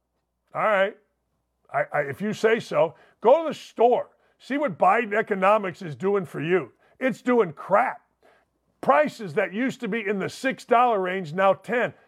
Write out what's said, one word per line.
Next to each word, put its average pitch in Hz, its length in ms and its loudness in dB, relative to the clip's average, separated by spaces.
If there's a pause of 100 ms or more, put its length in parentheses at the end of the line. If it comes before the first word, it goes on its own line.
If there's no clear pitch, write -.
(540)
All 147 80 -4
right. 196 360 2 (760)
I, 143 180 0
I, 147 100 -2
if 139 200 -8
you 208 120 -4
say 220 260 0
so, 156 360 -2 (260)
go 294 220 4
to 311 60 -4
the 233 40 -8
store. 226 560 0 (280)
See 269 200 -6
what 269 200 -4
Biden 202 360 2
economics 196 680 0
is 160 140 -10
doing 190 300 -2
for 147 160 -10
you. 160 300 0 (280)
It's 254 220 -2
doing 226 300 2
crap. 208 500 0 (760)
Prices 233 540 0
that 180 200 -2
used 226 280 -4
to 233 80 -8
be 214 180 -6
in 202 120 -4
the 165 100 -6
six - 340 -8
dollar 233 380 2
range, 180 320 -6
now 190 200 2
ten. 214 400 -4 (140)